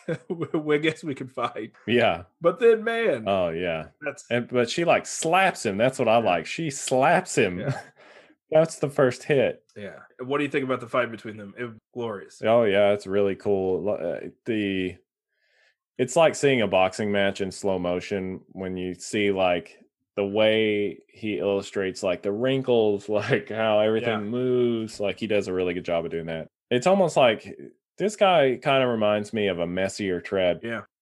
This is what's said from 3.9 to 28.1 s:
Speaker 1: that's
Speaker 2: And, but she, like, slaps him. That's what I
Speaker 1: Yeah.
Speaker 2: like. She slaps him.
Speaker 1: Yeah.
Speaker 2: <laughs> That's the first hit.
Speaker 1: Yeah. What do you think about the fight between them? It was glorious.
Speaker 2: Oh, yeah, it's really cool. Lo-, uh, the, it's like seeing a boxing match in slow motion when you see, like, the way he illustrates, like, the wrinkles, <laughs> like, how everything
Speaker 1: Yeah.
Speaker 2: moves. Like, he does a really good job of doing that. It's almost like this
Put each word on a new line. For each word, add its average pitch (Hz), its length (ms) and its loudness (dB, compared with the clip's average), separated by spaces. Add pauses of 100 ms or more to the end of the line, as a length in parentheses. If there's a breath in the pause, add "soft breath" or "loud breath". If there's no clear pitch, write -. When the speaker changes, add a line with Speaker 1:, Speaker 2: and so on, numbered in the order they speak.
Speaker 1:
that's 143 280 -10
Speaker 2:
And, 120 180 0
but 123 220 0
she, 170 140 -2
like, 131 220 4
slaps 175 600 0
him. 98 120 -2
That's 127 200 2
what 120 100 0
I 113 100 6
Speaker 1:
Yeah. 117 60 2
Speaker 2:
like. 87 220 0
She 165 240 -6
slaps 156 640 0
him. 95 240 0
Speaker 1:
Yeah. 127 200 -6 (340 loud breath)
Speaker 2:
<laughs> - 360 -20
That's 160 280 2
the 143 120 -4
first 131 340 0
hit. 127 400 0 (100)
Speaker 1:
Yeah. 95 260 -16 (200)
What 131 180 -4
do 147 60 -2
you 135 60 -4
think 143 140 -2
about 127 160 -4
the 120 80 -14
fight 120 220 -2
between 107 280 -14
them? 101 200 -16
It 120 60 -8
was 117 100 -12 (200)
glorious. 113 500 -10
Speaker 2:
Oh, 117 200 6
yeah, 101 280 6
it's 104 140 -4
really 98 280 2
cool. 95 480 0
Lo-, 101 140 -2
uh, 82 320 -6 (160)
the, 98 520 -2 (1000)
it's 131 160 -2
like 160 200 4
seeing 135 260 2
a 104 80 2
boxing 95 420 0
match 98 300 0
in 92 100 -4
slow 95 280 -4
motion 90 600 -4 (120)
when 92 240 -8
you 90 180 -6
see, 101 380 -2
like, 90 460 -2 (380)
the 101 100 -2
way 107 840 0
he 104 300 -6
illustrates, 98 640 -4
like, 90 200 -2
the 101 100 -2
wrinkles, 117 760 0
<laughs> 104 120 0
like, 110 280 -2
how 107 320 2
everything 110 400 0
Speaker 1:
Yeah. - 0 -
Speaker 2:
moves. 120 800 -2
Like, 98 180 -4
he 117 80 -6
does 101 220 0
a 92 40 -2
really 90 220 -2
good 87 100 -8
job 85 200 -2
of 82 80 -8
doing 82 140 -6
that. 80 200 -8 (240)
It's 123 160 2
almost 185 300 2
like 113 420 2 (380)
this 208 200 -2